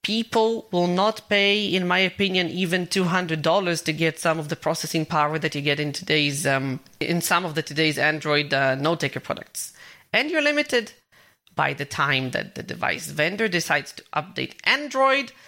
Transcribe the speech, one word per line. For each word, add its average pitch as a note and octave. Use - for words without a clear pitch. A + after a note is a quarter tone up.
people A3+
will F3
not G3+
pay, G3+
in F3+
my F3+
opinion, F#3
even F3+
two F#3
hundred E3
dollars E3+
to D#3+
get D#3
some E3
of D3+
the D#3+
processing D#3+
power D3+
that D3+
you C#3+
get C#3+
in D3
today's, D3
um, C3+
in E3+
some F3+
of D#3
the D#3
today's D3+
Android, D3
uh, C3+
note D#3
taker -
products. -
And C4
you're D#4+
limited D4
by C#3+
the C#3
time C3+
that -
the -
device -
vendor F3+
decides E3
to -
update D3+
Android, C4+